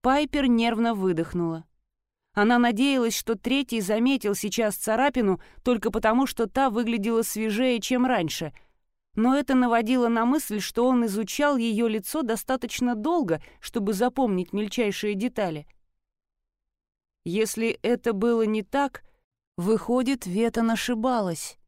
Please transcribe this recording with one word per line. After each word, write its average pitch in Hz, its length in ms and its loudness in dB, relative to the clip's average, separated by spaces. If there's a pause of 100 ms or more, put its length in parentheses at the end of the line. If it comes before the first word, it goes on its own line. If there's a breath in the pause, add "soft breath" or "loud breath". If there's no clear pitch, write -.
Пайпер 277 480 2
нервно 233 460 2
выдохнула. 165 680 -2 (680)
Она 226 240 4
надеялась, 240 580 2
что - 200 -4
третий 240 440 -2
заметил 214 540 0
сейчас 208 420 -2
царапину 233 640 0 (220 soft breath)
только 233 280 0
потому, 226 360 2
что 233 200 -2
та 262 240 0
выглядела 226 520 0
свежее, 220 580 0
чем 247 260 0
раньше, 170 480 -2 (600 soft breath)
но 247 220 2
это 277 180 0
наводило 240 540 2
на 233 160 2
мысль, 247 340 0
что 233 280 -2
он 254 180 4
изучал 226 540 0
ее 233 300 0
лицо 220 340 -4
достаточно 247 720 -2
долго, 214 480 0 (180 loud breath)
чтобы 214 320 -4
запомнить 208 640 0
мельчайшие 208 600 -2
детали. 190 520 -4 (1600)
Если 220 580 -2
это 240 320 0
было 226 280 2
не 214 200 0
так, 277 420 -4 (540)
выходит, 233 680 0
Ветан 226 440 0
ошибалась. 226 960 -2